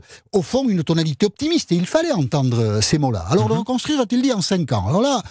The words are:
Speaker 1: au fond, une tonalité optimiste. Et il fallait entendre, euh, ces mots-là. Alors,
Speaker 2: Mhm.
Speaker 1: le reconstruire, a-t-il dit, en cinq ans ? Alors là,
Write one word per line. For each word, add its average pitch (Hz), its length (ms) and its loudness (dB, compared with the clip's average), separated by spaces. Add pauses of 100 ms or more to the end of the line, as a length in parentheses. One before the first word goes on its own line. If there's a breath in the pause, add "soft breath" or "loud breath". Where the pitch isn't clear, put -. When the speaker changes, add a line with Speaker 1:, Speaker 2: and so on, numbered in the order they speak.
(320 loud breath)
Speaker 1:
au 196 100 2
fond, 254 280 0
une 185 160 0
tonalité 160 400 0
optimiste. 285 480 -2
Et - 20 2
il 175 120 0
fallait 320 260 0
entendre, 131 440 0
euh, 107 220 0
ces 151 200 2
mots-là. 113 300 -2
Alors, 208 200 2
Speaker 2:
Mhm. 220 60 0
Speaker 1:
le - 40 0
reconstruire, 262 400 -2
a-t-il 240 220 0
dit, 269 100 2
en 208 100 -2
cinq 175 300 0
ans ? 98 160 -2
Alors 165 140 2
là, 262 300 0